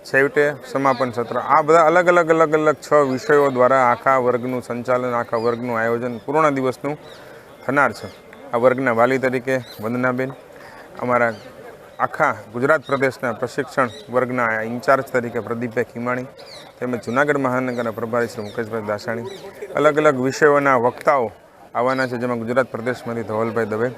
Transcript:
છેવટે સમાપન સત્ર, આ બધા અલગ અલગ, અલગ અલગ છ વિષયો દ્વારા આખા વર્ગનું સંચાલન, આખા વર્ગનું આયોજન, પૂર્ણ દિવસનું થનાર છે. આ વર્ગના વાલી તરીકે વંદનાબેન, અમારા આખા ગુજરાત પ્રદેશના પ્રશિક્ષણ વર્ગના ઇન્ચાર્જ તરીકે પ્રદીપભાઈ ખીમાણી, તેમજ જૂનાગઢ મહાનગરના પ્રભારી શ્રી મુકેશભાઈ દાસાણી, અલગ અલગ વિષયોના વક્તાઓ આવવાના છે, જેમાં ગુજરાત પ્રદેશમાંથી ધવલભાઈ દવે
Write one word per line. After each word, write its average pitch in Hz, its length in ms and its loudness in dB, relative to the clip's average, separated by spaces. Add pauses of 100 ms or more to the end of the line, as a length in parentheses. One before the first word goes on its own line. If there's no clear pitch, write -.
છેવટે 139 360 2 (280)
સમાપન 131 460 0
સત્ર, 120 260 -4
આ 151 220 4
બધા 160 240 6
અલગ 175 260 4
અલગ, 165 200 4
અલગ 156 240 2
અલગ 151 160 2 (120)
છ - 20 -2 (220)
વિષયો 143 440 4
દ્વારા 127 360 6
આખા 131 340 2
વર્ગનું 123 420 -2
સંચાલન, 123 520 -2
આખા 113 260 -4
વર્ગનું 120 320 -2
આયોજન, 117 460 -2
પૂર્ણ 151 340 2
દિવસનું 131 380 -4 (680)
થનાર 135 340 2
છે. 104 100 -12 (440)
આ 120 120 0
વર્ગના 127 360 2
વાલી 127 240 2
તરીકે 131 320 -2 (260)
વંદનાબેન, 123 480 -2 (720)
અમારા 120 320 2 (680)
આખા 135 300 0 (180)
ગુજરાત 139 340 2
પ્રદેશના 131 540 -2
પ્રશિક્ષણ 127 500 -2 (240)
વર્ગના 123 360 0 (200)
ઇન્ચાર્જ 131 440 0
તરીકે 120 340 -2
પ્રદીપભાઈ 117 420 -4
ખીમાણી, 123 380 -6 (500)
તેમજ 123 160 -4 (100)
જૂનાગઢ 139 400 0
મહાનગરના 123 540 -2
પ્રભારી 117 340 -2
શ્રી 107 160 -8
મુકેશભાઈ 110 440 -6
દાસાણી, 113 340 -6 (520)
અલગ 147 240 4
અલગ 151 160 4 (100)
વિષયોના 139 580 4
વક્તાઓ 123 420 0 (460)
આવવાના 127 360 0
છે, 123 120 -6
જેમાં 123 200 -4
ગુજરાત 120 320 0
પ્રદેશમાંથી 117 540 -6
ધવલભાઈ 110 460 -2
દવે 113 240 -2